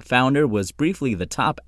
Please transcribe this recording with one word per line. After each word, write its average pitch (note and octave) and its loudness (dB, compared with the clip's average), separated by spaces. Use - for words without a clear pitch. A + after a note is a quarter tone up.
founder C3 2
was G#2 0
briefly D3 -2
the F2 -2
top - -2